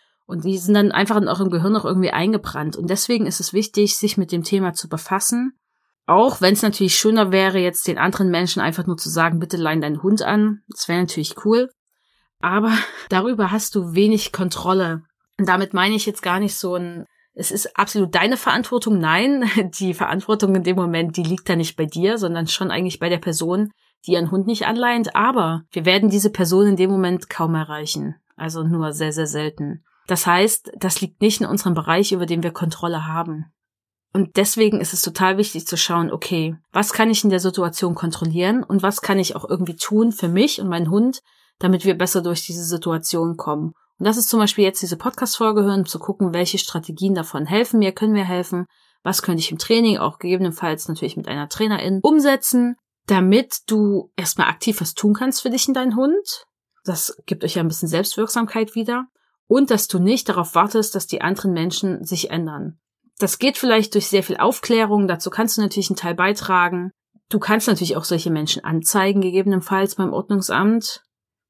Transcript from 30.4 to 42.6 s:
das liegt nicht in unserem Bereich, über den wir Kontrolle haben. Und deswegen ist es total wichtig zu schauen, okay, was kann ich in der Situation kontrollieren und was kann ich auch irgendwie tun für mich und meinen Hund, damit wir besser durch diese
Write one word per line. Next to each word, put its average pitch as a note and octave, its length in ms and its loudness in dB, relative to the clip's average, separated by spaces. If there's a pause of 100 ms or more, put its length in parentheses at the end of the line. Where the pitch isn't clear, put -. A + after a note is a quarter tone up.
das F#3 220 -2
liegt - 220 -6
nicht G#3+ 200 2
in - 60 -2
unserem G3 260 0
Bereich, E3 380 2
über F3+ 140 0
den E3+ 180 -2
wir E3+ 80 -2
Kontrolle E3 560 -4
haben. D#3+ 380 -6 (680)
Und F#3+ 220 0
deswegen G#3 460 2
ist E3 100 -6
es F3 120 -2
total F#3 340 0
wichtig G3+ 300 -2
zu E3+ 100 -4
schauen, E3+ 340 0
okay, D#3+ 460 -4 (160)
was G#3 180 0
kann A3 180 2
ich G#3+ 140 2
in G#3 60 4
der F#3 100 4
Situation F3+ 560 0
kontrollieren E3+ 680 0
und F#3+ 200 0
was G3+ 180 -2
kann G3 180 2
ich - 180 -2
auch - 100 -10
irgendwie E3+ 300 -2
tun A3 340 2
für F#3+ 160 -2
mich G3+ 320 2
und G3 80 -4
meinen E3+ 220 -2
Hund, A3+ 320 2 (380)
damit F#3 260 2
wir F#3 120 4
besser F3 240 0
durch E3+ 240 -4
diese E3+ 200 -8